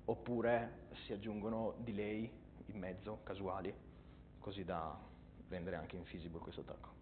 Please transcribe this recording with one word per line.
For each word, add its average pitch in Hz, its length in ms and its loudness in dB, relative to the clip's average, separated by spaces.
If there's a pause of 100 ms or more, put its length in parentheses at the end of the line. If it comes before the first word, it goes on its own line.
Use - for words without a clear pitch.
oppure 117 800 6 (180)
si - 80 -2
aggiungono 107 640 2
delay 107 520 2 (360)
in 104 120 -4
mezzo, 95 460 -2
casuali, 95 500 0 (640)
così 95 240 -4
da 82 340 0 (520)
rendere 90 260 0
anche 82 220 -2
infeasible 85 420 -4
questo 82 220 -4
attacco. - 300 -8 (120)